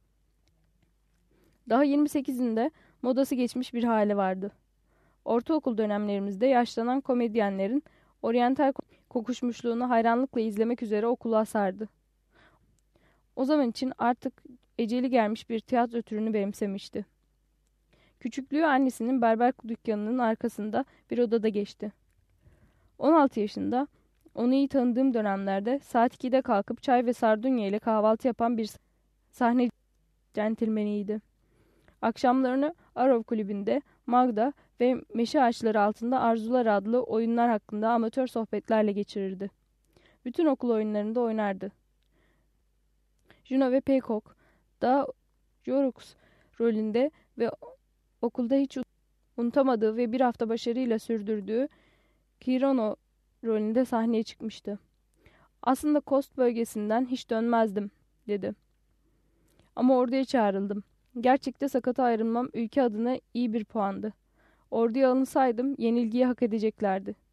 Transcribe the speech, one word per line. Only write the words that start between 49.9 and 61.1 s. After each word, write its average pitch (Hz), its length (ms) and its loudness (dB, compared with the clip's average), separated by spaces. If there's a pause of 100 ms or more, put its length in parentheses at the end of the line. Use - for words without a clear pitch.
ve 240 140 0
bir 254 100 -2
hafta 240 280 0
başarıyla 226 500 -2
sürdürdüğü 220 680 -4 (720)
Kirono 254 560 0 (480)
rolünde 220 420 0
sahneye 226 380 0
çıkmıştı. - 560 -10 (840)
"Aslında 294 360 0
Kost - 380 -2
bölgesinden 233 680 0
hiç 247 240 -8
dönmezdim," 220 640 0 (360)
dedi. 208 280 -4 (1200)
"Ama 254 220 4
orduya 254 280 0
çağrıldım. 202 580 0 (360)